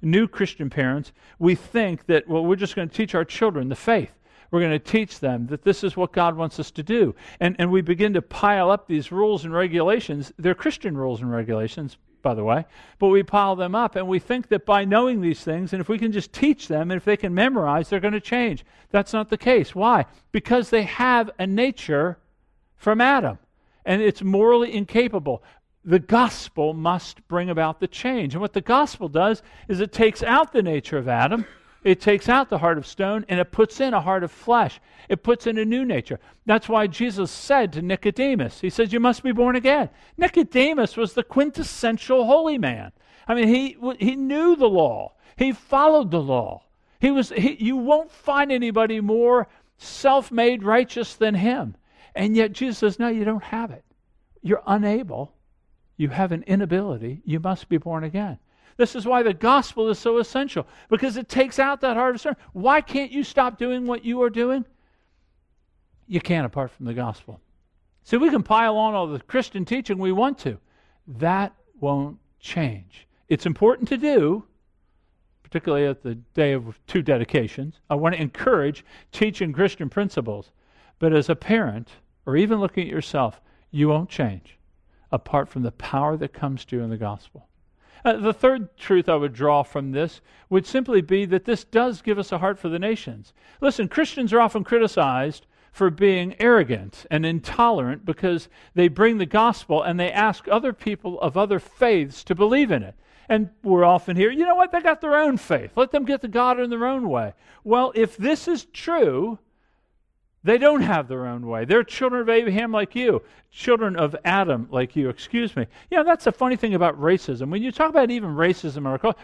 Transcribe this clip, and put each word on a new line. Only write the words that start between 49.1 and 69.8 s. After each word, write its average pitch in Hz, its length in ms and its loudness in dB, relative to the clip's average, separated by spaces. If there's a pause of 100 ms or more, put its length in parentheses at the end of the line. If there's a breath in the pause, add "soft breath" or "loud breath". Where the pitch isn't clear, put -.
self-made 247 840 0
righteous 233 520 0
than 220 180 0
him. 185 440 -2 (360 soft breath)
And 214 220 0
yet 220 160 4
Jesus 247 280 -6
says, 208 200 0
"No, 240 80 -2
you 226 160 -2
don't 214 200 -2
have 226 280 -8
it. - 140 -20 (560)
You're - 260 0
unable. 208 680 -2 (600)
You 147 140 -2
have 170 240 -2
an 165 100 -6
inability. 180 800 -2
You 160 160 -4
must 180 300 -6
be 170 80 0
born 160 260 -6
again." 170 340 -8 (400 soft breath)
This 240 180 0
is 214 100 -8
why 247 180 2
the 220 100 0
gospel 226 560 0
is 208 100 -2
so 233 200 0
essential, 262 460 -4 (220 soft breath)
because 220 300 0
it 254 100 -10
takes 262 320 0
out 269 220 0
that 254 160 0
heart 247 180 0
of 220 60 -12
stone. - 160 -4 (160 soft breath)
Why 190 260 2
can't 262 320 -4
you 277 140 -4
stop 247 320 0
doing 247 280 -4
what 240 200 -6
you 247 160 -2
are 247 80 2
doing? 240 340 -2 (1400)
You 175 140 -4
can't 165 240 -2
apart 127 260 -6
from - 140 -16
the 117 80 -6
gospel. 117 480 -10 (640)
So - 140 -2
we 302 120 2
can 269 120 0
pile 220 360 2
on 214 160 0
all 185 140 -2
the 143 120 -8
Christian 214 460 -4
teaching 226 320 -6